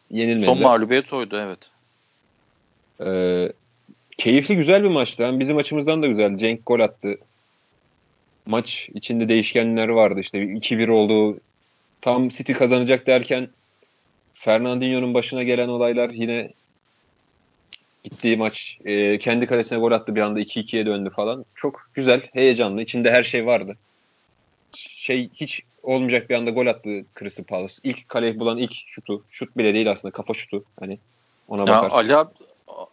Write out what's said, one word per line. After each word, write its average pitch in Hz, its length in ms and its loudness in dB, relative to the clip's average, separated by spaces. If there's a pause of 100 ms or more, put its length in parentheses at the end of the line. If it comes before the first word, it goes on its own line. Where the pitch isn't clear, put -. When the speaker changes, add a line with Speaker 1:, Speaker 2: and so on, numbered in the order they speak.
(100)
Speaker 1:
yenilmediler. 113 360 0
Speaker 2:
Son 127 140 6
mağlubiyet 120 520 4
oydu 107 260 -6
evet. 98 320 -10 (1300)
Speaker 1:
E, 90 520 -2 (680)
keyifli 139 380 4
güzel 175 260 6
bir 202 60 4
maçtı. 139 340 0
Yani 127 180 0
bizim 139 160 0
açımızdan 151 460 -2
da 151 40 2
güzel. 104 320 2
Cenk 113 280 -2
gol 120 140 2
attı. 101 380 -2 (1300)
Maç 113 480 -6
içinde 113 340 -4
değişkenler 113 600 2
vardı. 104 320 4
İşte 98 220 -6
iki 107 360 -4
bir 113 100 2
oldu, 107 520 4 (640)
tam 127 260 2
City 123 240 -6
kazanacak 127 540 2
derken 127 420 2 (840)
Fernandinho'nun 123 800 0
başına 123 280 -2
gelen 123 260 0
olaylar 120 420 0
yine 117 400 -6 (1500)
gittiği 113 320 -2
maç, - 480 -6
e, 104 340 0
kendi 120 280 -2
kalesine 120 320 -2
gol 117 140 2
attı 110 240 -2
bir 110 40 0
anda 107 200 -2
iki 104 200 -8
ikiye 110 260 -4
döndü 101 240 -2
falan. 113 340 -6 (100)
Çok - 400 -10
güzel, 127 280 2 (100)
heyecanlı. 117 500 2
İçinde 117 280 0
her 120 140 4
şey 117 220 -4
vardı. 104 300 -2 (1000)
Şey - 580 -6
hiç - 260 -10 (220)
olmayacak 127 480 0
bir 123 40 0
anda 117 160 0
gol 123 160 0
attı 104 380 -4 (140)
Crystal 101 260 -14
Palace. 95 300 -8 (100)
İlk - 240 -8
kaleyi 113 320 -2
bulan 117 180 -2
ilk 123 140 -4 (140)
şutu. 104 440 -10
Şut - 280 -14
bile 107 160 2
değil 107 160 0
aslında, 98 220 -6
kafa 110 220 -8
şutu. - 300 -10 (160)
Hani 95 180 -12 (500)
ona 101 120 -6
Speaker 2:
Ya 101 60 0
Speaker 1:
bakarsın. 110 300 4
Speaker 2:
Ali 117 160 2
Ab-, 156 180 4 (640)